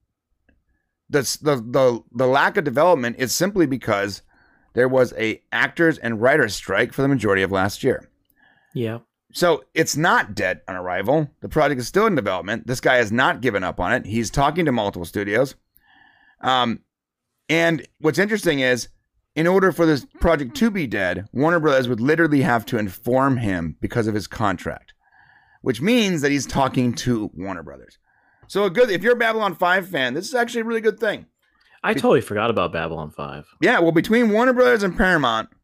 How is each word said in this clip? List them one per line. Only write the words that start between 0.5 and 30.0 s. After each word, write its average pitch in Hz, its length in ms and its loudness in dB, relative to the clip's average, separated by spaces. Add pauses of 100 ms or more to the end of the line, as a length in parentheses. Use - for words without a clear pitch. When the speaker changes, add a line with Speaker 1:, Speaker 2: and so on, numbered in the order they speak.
Speaker 1:
the 143 100 0
s-, - 180 -4
the, 143 200 0
the, 120 460 0 (100)
the 127 140 0
lack 160 300 2
of 185 60 2
development 139 560 2
is 123 160 -2
simply 190 300 0
because 104 560 -2 (520)
there 127 140 2
was 127 300 2
a 110 240 -4 (100)
actors 143 460 0
and 113 240 -6
writers 131 340 2
strike 104 380 -2
for 139 80 -4
the 139 60 2
majority 104 360 2
of 92 80 0
last 98 320 -2
year. - 260 -2 (640)
Speaker 2:
Yeah. 117 260 -6 (340)
Speaker 1:
So 170 300 0 (100)
it's - 240 -2
not 180 380 0
dead 92 320 -4
on 92 80 -10
arrival. 95 540 -2 (120)
The 95 80 -12
project 147 300 0
is 117 80 -6
still 202 200 2
in 196 80 0
development. 98 520 -4
This 123 120 -4
guy 135 180 2
has 107 140 2
not 123 300 0
given 101 220 0
up 85 160 -4
on 90 140 -2
it. 127 120 -2
He's 110 240 -4
talking 151 360 0
to 143 60 0
multiple 101 340 -2
studios. 104 500 -2 (840)
Um, 123 400 -2 (680)
and 165 360 0 (140)
what's 151 200 0
interesting 190 400 0
is, 127 280 0 (480)
in 160 120 0
order 190 260 4
for 170 120 2
this 151 200 2 (160)
project 147 360 2
to 220 140 2
be 180 160 -4
dead, 95 460 -4
Warner 160 260 2
Brothers 135 300 2
would 113 100 -2
literally 147 420 2
have 117 260 0
to 123 100 -2
inform 120 600 0
him 87 440 -4
because 110 260 -2
of 107 80 0
his 104 120 -6
contract, - 640 -6 (680)
which 117 200 -4
means 196 400 2
that 143 100 0
he's 139 140 -2
talking 127 500 0
to 113 380 -2
Warner 90 300 -10
Brothers. 69 340 -20 (500)
So 196 160 -2
a 196 60 0
good, 247 200 4
if 185 140 -2
you're 240 100 4
a 240 40 2
Babylon 220 380 -2
five 185 340 0
fan, 131 240 -2